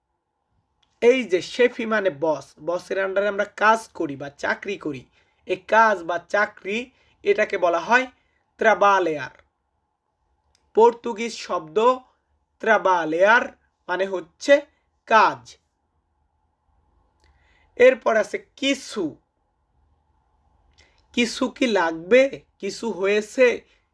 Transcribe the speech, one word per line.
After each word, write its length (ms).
এই 240
যে 180
শেফি 440
মানে 240
বস, 440
বসের 400
under-এ 220
আমরা 160
কাজ 440
করি 280
বা 120
চাকরি 500
করি। 240
এই 100
কাজ 460
বা 160
চাকরি 720
এটাকে 360
বলা 220
হয় 260
ত্রাবালেয়ার। 800
পর্তুগিজ 600
শব্দ 440
ত্রাবালেয়ার 840
মানে 180
হচ্ছে 600
কাজ। 500
এরপর 400
আছে 220
কিছু। 600
কিছু 360
কি 180
লাগবে, 760
কিছু 340
হয়েছে, 720